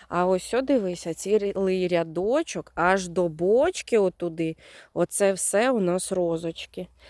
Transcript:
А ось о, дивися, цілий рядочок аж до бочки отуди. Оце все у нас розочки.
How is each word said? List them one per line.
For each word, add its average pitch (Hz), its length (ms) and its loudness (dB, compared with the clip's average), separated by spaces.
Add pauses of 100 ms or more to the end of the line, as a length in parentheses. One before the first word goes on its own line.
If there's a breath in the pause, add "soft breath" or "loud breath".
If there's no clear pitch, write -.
А 180 180 0
ось 185 280 0
о, 254 80 0
дивися, 190 520 0
цілий 190 720 0
рядочок 175 840 -2
аж 185 340 2
до 175 200 0
бочки 220 720 2
отуди. 165 580 -2 (380 loud breath)
Оце 196 380 0
все 208 380 0
у 233 100 2
нас 180 320 0
розочки. 170 760 -4 (240 loud breath)